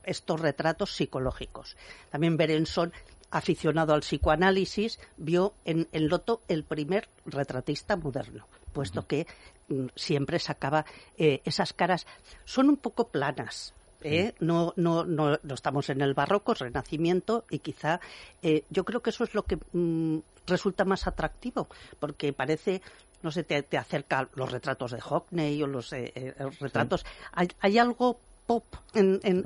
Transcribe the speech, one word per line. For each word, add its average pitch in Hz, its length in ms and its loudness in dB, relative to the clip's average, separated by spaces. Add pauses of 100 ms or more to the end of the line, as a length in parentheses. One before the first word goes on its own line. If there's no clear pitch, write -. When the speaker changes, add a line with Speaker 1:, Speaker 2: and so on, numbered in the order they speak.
Speaker 1:
estos 160 360 -4
retratos 160 540 0
psicológicos. - 840 -6 (360)
También 160 260 2
Berenson, 160 560 2 (360)
aficionado 156 640 2
al 151 100 2
psicoanálisis, 185 1000 2 (160)
vio 175 360 2 (120)
en, 165 260 0
en 156 160 0
Lotto 180 400 0
el 160 160 0
primer 156 460 -2 (160)
retratista 143 720 -4
moderno, 139 480 -8 (260)
puesto 139 300 -4
Speaker 2:
Ujú. - 60 -12
Speaker 1:
que, 151 200 -2 (400)
mm, 131 200 -4 (100)
siempre 147 420 0
sacaba, 151 460 0 (320)
eh, 147 260 4
esas 175 300 -2
caras. 175 340 0 (380)
Son 269 240 4
un 285 80 6
poco - 320 -2
planas, 143 640 -4 (260)
¿eh? 165 400 0
Speaker 2:
Sí. 180 60 0
Speaker 1:
No, 170 320 2
no, 170 260 2
no, 151 400 2
no 143 100 -8
estamos 139 360 -2
en 139 100 -2
el 139 140 2
barroco, 190 400 2
es - 60 -4
Renacimiento, 165 880 0
y 151 100 -4
quizá, 156 400 -2 (440)
eh, 156 260 4
yo 180 160 -2
creo - 160 -4
que - 80 -2
eso 226 160 -2
es - 100 -8
lo 208 80 0
que, 175 140 -2 (160)
mm, 165 460 0 (280)
resulta 180 380 0
más 190 200 0
atractivo, 180 600 -4 (320)
porque 147 320 -2
parece, 156 500 -2 (420)
no 165 80 -4
sé, 160 120 -4
te, 143 180 0
te 147 160 -4
acerca 135 580 -2
los 131 140 -4
retratos 123 420 -4
de 117 100 -8
Hockney 151 600 -2
o 143 60 0
los, 135 240 -6
eh, 123 240 -8
eh, 131 180 -10 (280)
retratos. 143 400 0
Speaker 2:
Sí. - 60 -14 (260)
Speaker 1:
Hay, 180 140 2 (120)
hay 202 180 4
algo 240 440 4 (240)
pop 233 180 2 (300)
en, 190 300 6
en, 185 220 2